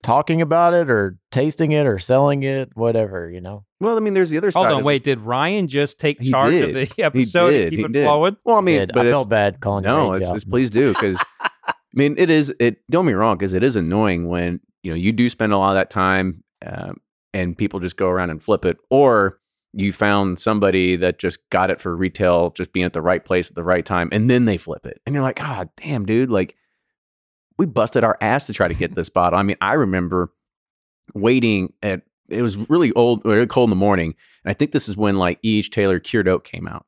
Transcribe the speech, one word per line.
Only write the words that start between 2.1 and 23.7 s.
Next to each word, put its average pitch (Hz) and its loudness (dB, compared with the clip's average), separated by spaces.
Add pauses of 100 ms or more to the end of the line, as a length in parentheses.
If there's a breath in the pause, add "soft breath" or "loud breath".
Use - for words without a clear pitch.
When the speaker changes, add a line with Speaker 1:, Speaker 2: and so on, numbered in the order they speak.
Speaker 1:
it, 135 -6
whatever, 110 -2
you 90 -14
know? 101 -16 (140)
Speaker 2:
Well, 226 0
I 220 0
mean, 214 -2
there's 180 2
the 151 -2
other 196 0
Speaker 3:
Hold 175 2
Speaker 2:
side - 2
Speaker 3:
on, 135 0
Speaker 2:
of 131 -2
Speaker 3:
wait, 143 0
did 131 -2
Ryan 151 -2
just 143 -4
take 147 -2
Speaker 2:
He 131 -2
Speaker 3:
charge 139 2
Speaker 2:
did. 151 2
Speaker 3:
of - -6
the 131 -2
<laughs> - -14
Speaker 2:
He 214 -2
Speaker 3:
episode 151 2
Speaker 2:
did. 135 4
Speaker 3:
and 82 0
keep 87 -4
Speaker 2:
He 110 -2
Speaker 3:
it 113 -6
Speaker 2:
did. 139 2
Speaker 3:
flowing? 151 2
Speaker 2:
Well, 233 2
I 202 4
mean, 175 2
Speaker 1:
Did. 92 -2
Speaker 2:
but 123 2
Speaker 1:
I 120 4
Speaker 2:
it's - 4
Speaker 1:
felt 104 -2
bad 104 2
calling 101 -4
Speaker 2:
No, 123 2
Speaker 1:
Craig 92 -2
Speaker 2:
it's, 87 -4
Speaker 1:
out. 92 -2
Speaker 2:
it's, 101 -10
please 123 0
do, 117 2
'cause, 95 -2 (120)
Speaker 1:
<laughs> - -20
Speaker 2:
I - -8 (200)
mean, 143 2
it 175 4
is, 147 2
it, 120 2 (120)
don't 175 2
get 143 4
me - 0
wrong, 104 2
'cause 92 -2
it 92 2
is 127 2
annoying 87 0
when, 87 -4 (220)
you 87 -8
know, 80 -4
you 92 0
do 120 2
spend 110 -2
a 98 2
lot 98 2
of 95 2
that 95 0
time, 95 0 (220)
um, 92 -12 (360)
and 90 -4
people 98 -4
just 90 -8
go 95 0
around 90 0
and 78 -10
flip - -2
it, 85 0 (120)
or 120 4 (360)
you 98 -2
found 101 0
somebody 95 2
that 90 -2
just 87 -4 (140)
got 95 0
it 90 -4
for 87 -6
retail, 87 0
just - -10
being 90 0
at 90 -4
the 82 -4
right 90 0
place 90 -2
at - -20
the 85 -8
right 87 0